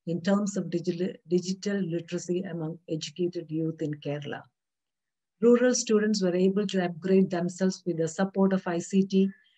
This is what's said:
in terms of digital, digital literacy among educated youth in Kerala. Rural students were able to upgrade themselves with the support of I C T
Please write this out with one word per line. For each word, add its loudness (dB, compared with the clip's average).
in -4
terms 0
of -4
digital, -4
digital -2
literacy -4
among -8
educated -4
youth -4
in -4
Kerala. -8
Rural 6
students 2
were 2
able 2
to 0
upgrade 2
themselves -2
with -2
the 0
support 0
of -2
I -2
C 2
T 2